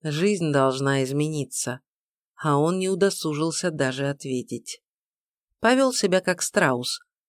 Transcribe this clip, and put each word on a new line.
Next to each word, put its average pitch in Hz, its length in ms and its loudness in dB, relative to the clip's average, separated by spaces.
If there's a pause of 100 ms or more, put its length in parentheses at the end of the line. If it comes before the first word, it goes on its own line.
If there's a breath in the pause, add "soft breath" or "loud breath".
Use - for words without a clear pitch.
Жизнь 165 500 0
должна 135 520 2
измениться. 139 760 -4 (540)
А 147 220 0
он 170 220 2
не 185 100 -2
удосужился 165 840 0
даже 139 360 -2
ответить. 135 760 -6 (760)
Повел 254 340 4
себя 185 280 2
как 180 200 -2
страус, 131 580 0 (300)